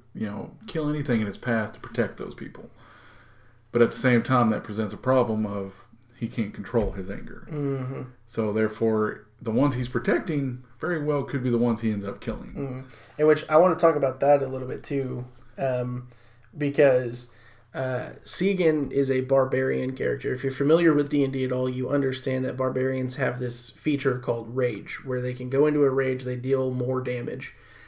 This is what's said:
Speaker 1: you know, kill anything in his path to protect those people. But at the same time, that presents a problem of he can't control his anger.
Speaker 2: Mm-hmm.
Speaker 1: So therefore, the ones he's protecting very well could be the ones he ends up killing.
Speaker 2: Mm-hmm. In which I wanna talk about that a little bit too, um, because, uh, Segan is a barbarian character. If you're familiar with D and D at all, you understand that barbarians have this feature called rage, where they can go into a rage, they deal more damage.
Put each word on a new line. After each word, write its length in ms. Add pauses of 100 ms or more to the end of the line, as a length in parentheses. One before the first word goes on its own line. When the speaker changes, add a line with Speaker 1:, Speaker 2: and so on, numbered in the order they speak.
(140)
Speaker 1:
you 120
know, 300 (100)
kill 220
anything 320
in 60
his 120
path 360
to 60
protect 360
those 180
people. 360 (1000)
But 120
at 80
the 80
same 240
time, 260
that 160
presents 300
a 40
problem 460
of 300 (420)
he 100
can't 280
control 380
his 180
anger. 400
Speaker 2:
Mm-hmm. 520 (240)
Speaker 1:
So 260
therefore, 760 (160)
the 80
ones 240
he's 140
protecting 760 (160)
very 240
well 180
could 200
be 80
the 80
ones 240
he 100
ends 120
up 160
killing. 340
Speaker 2:
Mm-hmm. 680
In 60
which 220
I 100
wanna 180
talk 180
about 260
that 220
a 40
little 220
bit 140
too, 440 (320)
um, 500 (480)
because, 720 (440)
uh, 360 (140)
Segan 640
is 200
a 120
barbarian 720
character. 380
If 100
you're 100
familiar 420
with 160
D 120
and 100
D 120
at 80
all, 160
you 200
understand 560
that 120
barbarians 600
have 220
this 320
feature 480
called 380
rage, 480
where 160
they 140
can 160
go 160
into 180
a 60
rage, 340
they 120
deal 340
more 300
damage. 540 (340)